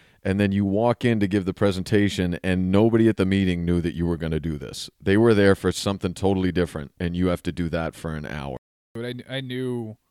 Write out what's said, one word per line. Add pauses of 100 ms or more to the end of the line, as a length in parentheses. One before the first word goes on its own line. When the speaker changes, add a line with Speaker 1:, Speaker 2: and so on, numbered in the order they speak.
(260)
Speaker 1:
And
then
you
walk
in
to
give
the
presentation,
and
nobody
at
the
meeting
knew
that
you
were
gonna
do
this. (120)
They
were
there
for
something
totally
different,
and
you
have
to
do
that
for
an
hour. (380)
Speaker 2:
But
I,
I
knew (120)